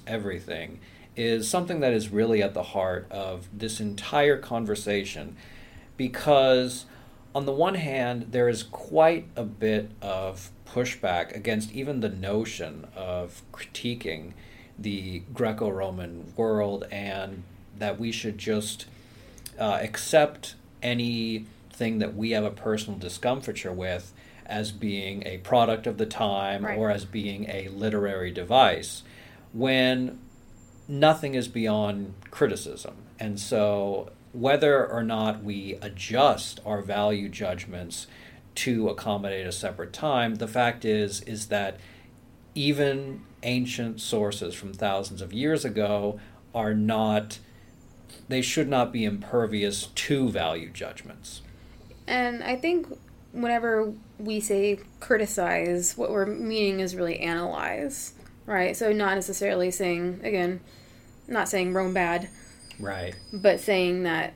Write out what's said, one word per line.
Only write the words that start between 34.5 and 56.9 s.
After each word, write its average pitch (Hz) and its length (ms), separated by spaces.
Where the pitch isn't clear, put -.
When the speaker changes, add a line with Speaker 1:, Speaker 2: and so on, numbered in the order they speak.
Speaker 1:
or 117 160
not 110 420
we 98 380
adjust 113 840
our 104 160
value 101 480
judgments 90 760
to 110 340
accommodate 98 580
a 92 40
separate 92 420
time, 123 420
the 110 120
fact 120 360
is, 107 380
is 107 260
that 101 300
even 139 680
ancient 123 580
sources 101 520
from 98 200
thousands 98 480
of 92 100
years 143 320
ago 104 560
are 107 200
not, 107 640
they 131 140
should 143 260
not 123 240
be 113 140
impervious 104 840
to 135 420
value 82 400
judgments. - 720
Speaker 2:
And 240 360
I 254 140
think 330 300
whenever 226 640
we 214 220
say 202 380
criticize, 175 1000
what - 140
we're 196 140
meaning 214 540
is 185 160